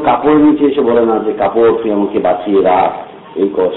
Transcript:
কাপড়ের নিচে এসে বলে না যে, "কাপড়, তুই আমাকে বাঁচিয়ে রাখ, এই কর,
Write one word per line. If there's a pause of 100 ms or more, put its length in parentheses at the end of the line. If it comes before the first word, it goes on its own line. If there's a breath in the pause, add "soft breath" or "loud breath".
কাপড়ের
নিচে
এসে
বলে
না
যে,
"কাপড়,
তুই
আমাকে
বাঁচিয়ে
রাখ, (460)
এই
কর,